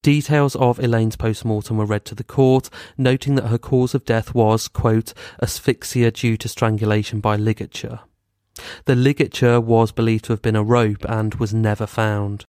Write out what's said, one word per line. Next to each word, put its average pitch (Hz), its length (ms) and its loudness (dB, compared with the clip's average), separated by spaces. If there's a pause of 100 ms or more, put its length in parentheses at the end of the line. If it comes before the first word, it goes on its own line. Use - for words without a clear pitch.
Details 147 540 2
of 123 220 2
Elaine's 113 380 0
post-mortem 110 600 -4
were 107 80 0
read 104 180 -2
to - 100 -14
the 101 100 -10
court, 131 440 2 (300)
noting 135 380 2
that 123 120 -2
her 117 100 0
cause 127 360 0
of 135 100 -2
death 113 300 -2
was, 110 340 2
quote, 110 460 0 (260)
"asphyxia - 720 0
due 113 260 -2
to 107 120 -8
strangulation 107 720 0
by 107 160 0
ligature." 107 640 -4 (840)
The 131 120 2
ligature 123 680 2
was 113 300 2
believed 113 340 -2
to 120 80 -2
have 107 80 -8
been 110 140 0
a 107 60 0
rope 110 460 0
and 110 280 -4
was 107 180 -4
never 110 320 0
found. 104 580 -4 (120)